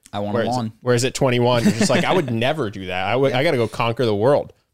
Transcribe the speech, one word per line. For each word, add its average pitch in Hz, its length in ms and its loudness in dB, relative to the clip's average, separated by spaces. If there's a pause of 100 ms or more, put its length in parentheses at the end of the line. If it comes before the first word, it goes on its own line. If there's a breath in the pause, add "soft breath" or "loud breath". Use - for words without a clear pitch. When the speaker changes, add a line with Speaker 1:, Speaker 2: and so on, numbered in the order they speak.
(140)
Speaker 1:
I 104 60 -8
want 104 160 -4
a 117 40 0
Speaker 2:
Whereas, 113 160 -2
Speaker 1:
lawn. 113 260 -6
Speaker 2:
whereas 123 240 0
at 123 80 -4
twenty-one, 123 500 2
you're 208 100 4
just 180 160 0
like, 135 160 2
"I 139 80 2
would 156 200 0
Speaker 1:
<laughs> 113 140 0
Speaker 2:
never 147 220 -2
do 95 180 -10
that. 92 200 -4
I 107 80 0
would, 135 160 2
Speaker 1:
Yeah. 127 80 0
Speaker 2:
I 139 40 0
gotta 160 140 2
go 117 100 2
conquer 117 380 -2
the 107 100 2
world." 110 380 2 (200)